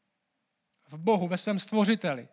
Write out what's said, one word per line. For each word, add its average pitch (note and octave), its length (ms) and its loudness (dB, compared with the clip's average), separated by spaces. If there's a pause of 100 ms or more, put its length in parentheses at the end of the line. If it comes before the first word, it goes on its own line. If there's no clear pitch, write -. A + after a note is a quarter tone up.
(880)
V C#3+ 100 -18
Bohu, F3+ 300 2
ve F3+ 100 -2
svém G3+ 220 -2
stvořiteli. G3 720 0